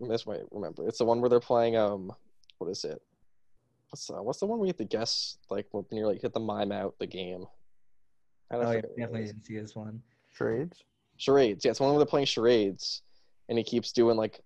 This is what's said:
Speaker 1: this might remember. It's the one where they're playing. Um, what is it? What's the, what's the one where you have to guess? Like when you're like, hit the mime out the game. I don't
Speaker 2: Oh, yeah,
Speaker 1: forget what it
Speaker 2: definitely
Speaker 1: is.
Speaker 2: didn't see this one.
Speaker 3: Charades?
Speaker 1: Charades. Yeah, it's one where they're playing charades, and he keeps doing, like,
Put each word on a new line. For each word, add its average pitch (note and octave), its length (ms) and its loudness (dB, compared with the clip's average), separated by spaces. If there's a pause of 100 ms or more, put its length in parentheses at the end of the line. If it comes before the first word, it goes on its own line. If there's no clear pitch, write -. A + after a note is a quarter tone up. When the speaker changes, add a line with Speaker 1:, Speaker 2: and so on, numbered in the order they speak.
Speaker 1:
this A2+ 200 -2
might G2+ 140 -6 (100)
remember. F2 360 -8
It's A#2 120 -4
the A#2+ 60 4
one A#2 160 4
where B2 80 4
they're A#2+ 100 6
playing. A#2 360 2
Um, G2+ 360 0 (480)
what E2+ 100 -6
is G2 140 -8
it? - 180 -8 (880)
What's - 180 -16
the, F2 140 -10
what's A#2 180 -4
the G3+ 60 -4
one A3+ 140 -2
where G3 80 0
you - 40 0
have - 60 -6
to A2 80 -4
guess? - 520 -4 (120)
Like G2+ 220 -6
when G2+ 200 -4
you're A2 160 -2
like, G#2+ 140 0
hit A#2 120 -4
the A2+ 60 -2
mime G#2 320 -2
out G2 280 -4
the G2 80 -6
game. F#2 380 -8 (1040)
I A#2+ 40 -6
don't A#2+ 100 0
Speaker 2:
Oh, A#2 60 0
yeah, A2+ 100 0
Speaker 1:
forget - 80 -8
what - 20 -14
it - 80 -10
Speaker 2:
definitely A#2 240 -4
Speaker 1:
is. G#2 80 -8
Speaker 2:
didn't G#2+ 140 -16
see A2 140 -10
this G#2+ 160 -12
one. A2 260 -10 (300)
Speaker 3:
Charades? B2 520 -4 (340)
Speaker 1:
Charades. C3+ 480 4
Yeah, B2 60 4
it's A2+ 80 -2
one C#3 120 4
where D3 80 4
they're D3+ 60 8
playing D3 200 2
charades, A2+ 760 2 (460)
and A#2 80 0
he A2+ 60 0
keeps A#2 280 -2
doing, A#2 260 6
like, A2 280 -4